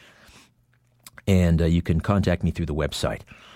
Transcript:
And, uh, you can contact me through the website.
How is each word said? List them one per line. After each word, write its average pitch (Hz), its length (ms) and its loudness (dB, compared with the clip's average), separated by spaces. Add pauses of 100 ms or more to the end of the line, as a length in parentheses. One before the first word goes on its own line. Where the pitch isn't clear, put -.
(1300)
And, 87 340 4
uh, 82 40 2
you 82 180 2
can 82 180 0
contact 92 440 0
me 82 60 0
through 82 160 -6
the 76 80 -6
website. 73 480 -4 (340)